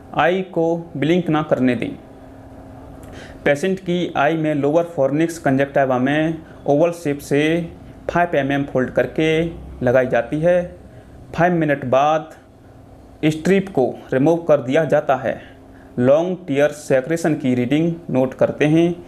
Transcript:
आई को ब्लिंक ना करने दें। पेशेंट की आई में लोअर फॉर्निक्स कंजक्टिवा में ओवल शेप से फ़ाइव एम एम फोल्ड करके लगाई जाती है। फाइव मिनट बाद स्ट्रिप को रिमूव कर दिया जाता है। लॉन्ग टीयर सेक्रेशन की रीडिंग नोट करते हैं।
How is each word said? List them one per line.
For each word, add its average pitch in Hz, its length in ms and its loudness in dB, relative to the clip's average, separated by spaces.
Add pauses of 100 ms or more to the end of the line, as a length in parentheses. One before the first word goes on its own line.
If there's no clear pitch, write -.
(140)
आई 180 280 2 (100)
को 165 240 0 (200)
ब्लिंक 165 320 0
ना 151 140 2
करने 127 320 0
दें। - 160 -4 (1500)
पेशेंट 165 360 0
की 175 360 -4
आई 151 200 2
में 156 180 -2
लोअर 147 320 2
फॉर्निक्स 147 520 0
कंजक्टिवा 135 600 2
में 156 400 0 (280)
ओवल 151 260 4
शेप 143 280 -4
से 143 200 0 (680)
फ़ाइव 175 260 0
एम 139 160 0
एम 139 120 0
फोल्ड 127 260 -2
करके 131 380 0 (560)
लगाई 127 220 4
जाती 123 340 -2
है। 175 220 2 (720)
फाइव 175 180 4
मिनट 151 340 0
बाद 147 480 2 (920)
स्ट्रिप 185 420 2
को 127 180 0 (260)
रिमूव 156 360 2
कर 147 140 6
दिया 143 240 2
जाता 143 300 2
है। 120 240 -4 (580)
लॉन्ग 160 380 4 (100)
टीयर 143 260 2
सेक्रेशन 151 640 0
की 131 200 0
रीडिंग 143 380 2 (180)
नोट 131 240 0
करते 143 320 0
हैं। 170 280 4 (140)